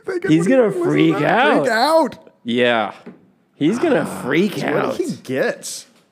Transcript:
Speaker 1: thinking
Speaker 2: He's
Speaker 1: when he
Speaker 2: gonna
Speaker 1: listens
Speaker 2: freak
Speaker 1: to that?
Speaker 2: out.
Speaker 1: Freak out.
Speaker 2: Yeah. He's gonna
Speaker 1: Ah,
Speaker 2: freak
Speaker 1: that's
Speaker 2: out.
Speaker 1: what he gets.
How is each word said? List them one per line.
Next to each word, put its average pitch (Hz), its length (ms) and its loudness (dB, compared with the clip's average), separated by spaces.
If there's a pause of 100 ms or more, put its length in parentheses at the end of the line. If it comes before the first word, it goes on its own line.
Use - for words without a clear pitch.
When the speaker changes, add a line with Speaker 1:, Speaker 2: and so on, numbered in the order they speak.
Speaker 1:
thinking 359 260 -4
Speaker 2:
He's 160 100 6
Speaker 1:
when 180 100 0
he 262 60 4
Speaker 2:
gonna 247 120 4
Speaker 1:
listens - 160 -4
Speaker 2:
freak 151 300 2
Speaker 1:
to - 60 -2
that? 180 280 2
Speaker 2:
out. 285 140 2
Speaker 1:
Freak 247 100 0
out. - 600 0 (100)
Speaker 2:
Yeah. 117 500 0 (600)
He's 180 240 0
gonna 247 280 0
Speaker 1:
Ah, 95 160 -10
Speaker 2:
freak 160 340 0
Speaker 1:
that's - 80 -6
Speaker 2:
out. - 240 -2
Speaker 1:
what - 120 -6
he 294 160 -6
gets. - 720 -6 (260)